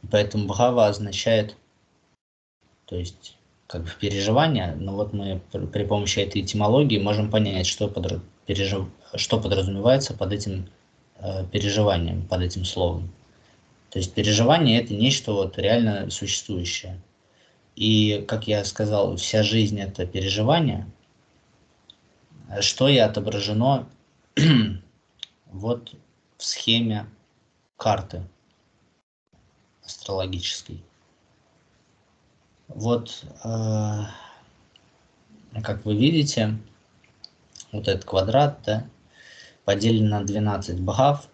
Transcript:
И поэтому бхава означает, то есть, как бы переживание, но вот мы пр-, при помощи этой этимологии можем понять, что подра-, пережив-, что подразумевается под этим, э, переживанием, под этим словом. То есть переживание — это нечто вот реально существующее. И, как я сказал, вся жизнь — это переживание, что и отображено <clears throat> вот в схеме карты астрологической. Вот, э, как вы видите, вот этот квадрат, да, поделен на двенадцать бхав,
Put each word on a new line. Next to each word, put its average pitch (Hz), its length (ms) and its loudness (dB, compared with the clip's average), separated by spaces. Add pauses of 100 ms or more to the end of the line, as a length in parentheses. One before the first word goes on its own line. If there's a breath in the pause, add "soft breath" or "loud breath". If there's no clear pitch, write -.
И - 40 -14
поэтому 104 400 2
бхава 120 400 4
означает, 107 680 0 (1300)
то 90 100 -10
есть, - 420 -10 (300)
как 82 160 -8
бы 85 60 -8 (100)
переживание, 101 760 0
но 95 200 -6
вот 104 180 -4
мы 98 280 -4 (100)
пр-, - 160 -6
при 101 160 -4
помощи 104 360 -2
этой 98 220 -2
этимологии 107 580 2
можем 104 300 0
понять, 98 380 0
что - 200 -2
подра-, 90 340 -4 (240)
пережив-, 95 440 -2 (260)
что - 240 0
подразумевается 101 760 2
под 95 200 -4
этим, 95 360 -6 (500)
э, 95 320 -6
переживанием, 98 720 0
под 90 160 -2
этим 90 240 -4
словом. 87 440 -2 (800 soft breath)
То 95 100 -6
есть 87 140 -4
переживание — 117 680 4
это 104 100 -6
нечто 117 400 0
вот 98 240 -2
реально 104 520 2
существующее. 90 920 -8 (720 soft breath)
И, 107 520 2
как 110 200 -4
я 104 180 0
сказал, 101 520 0
вся 107 260 2
жизнь — 104 380 2
это 98 240 -6
переживание, 107 840 0 (1700)
что - 260 2
и 139 100 6
отображено 107 880 0 (480)
<clears throat> - 1120 0
вот 104 460 -6 (440)
в - 60 -16
схеме 113 640 -2 (680)
карты 95 460 -2 (1600)
астрологической. 92 960 -8 (1800)
Вот, 117 560 -4 (220)
э, 107 580 -2 (1600 loud breath)
как 107 220 -6
вы 107 100 0
видите, 123 640 2 (1120)
вот 104 160 -6
этот 95 160 -2
квадрат, 120 640 2
да, 107 200 -2 (800 loud breath)
поделен 107 460 4
на 104 140 0
двенадцать 101 560 -2
бхав, 135 540 2